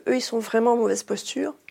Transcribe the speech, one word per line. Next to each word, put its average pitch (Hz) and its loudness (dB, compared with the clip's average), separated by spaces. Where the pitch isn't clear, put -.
eux, 254 4
ils 247 0
sont - -2
vraiment 226 2
en - 2
mauvaise 208 0
posture. 277 -6